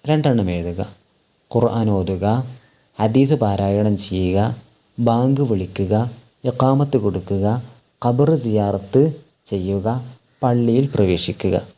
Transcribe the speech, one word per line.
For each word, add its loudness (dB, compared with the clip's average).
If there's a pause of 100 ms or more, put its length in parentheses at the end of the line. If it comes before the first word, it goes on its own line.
രണ്ടെണ്ണം 2
എഴുതുക. -6 (680)
ഖുർആൻ 0
ഓതുക, -2 (760)
ഹദീസ് 2
പാരായണം 0
ചെയ്യുക, 0 (720)
ബാങ്ക് 2
വിളിക്കുക, -2 (580)
ഇഖാമത്ത് 2
കൊടുക്കുക, -2 (600)
ഖബർ 2 (140)
സിയാറത്ത് 2 (480)
ചെയ്യുക, -2 (560)
പള്ളിയിൽ 2
പ്രവേശിക്കുക. 0 (200)